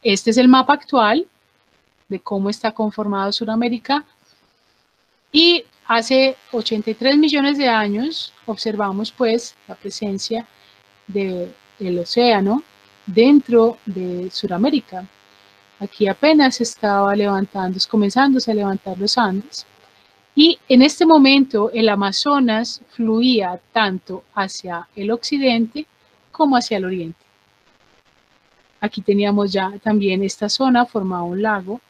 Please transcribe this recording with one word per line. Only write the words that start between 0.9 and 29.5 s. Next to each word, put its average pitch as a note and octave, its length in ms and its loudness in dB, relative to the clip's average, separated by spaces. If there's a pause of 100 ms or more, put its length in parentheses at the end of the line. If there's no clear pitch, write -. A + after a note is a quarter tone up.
de F#3+ 120 -8
cómo G3 300 -4
está G#3+ 220 -4
conformado G#3 600 -4
Sudamérica. A#3+ 760 -4 (1300)
Y E4+ 320 2 (240)
hace C4 480 0 (160)
ochenta A3 400 -6
y - 20 -6
tres C4+ 240 0
millones C#4+ 400 2
de C#4 100 0
años A3 680 -2 (120)
observamos, G#3 680 -6
pues, A3+ 440 -4 (120)
la G3 80 -18
presencia G3+ 720 -8 (600)
de, F#3 440 -6 (280)
del F3+ 200 -6
océano A3+ 640 0 (420)
dentro A#3 800 4
de F3+ 460 -8
Sudamérica. G3 760 -4 (760)
Aquí - 280 -2
apenas D4 520 4
estaba G3+ 560 -2
levantando, G3 640 -2 (100)
comenzándose A#3+ 640 2
a G#3+ 40 0
levantar G3 420 -6
los G3+ 200 -2
Andes. G3+ 480 -4 (680)
Y D#4+ 220 4 (120)
en B3+ 120 8
este D4+ 240 4
momento C4+ 680 6
el A3+ 160 2
Amazonas A3+ 1000 0
fluía A3 720 0 (140)
tanto F#3 500 -4 (100)
hacia F#3 640 -8
el G3+ 160 -6
occidente A#3+ 720 -2 (460)
como C#4 240 0
hacia A#3 220 -2
el F#3+ 80 -4
oriente. F3 340 -8 (1600)
Aquí - 200 -6
teníamos G3+ 500 0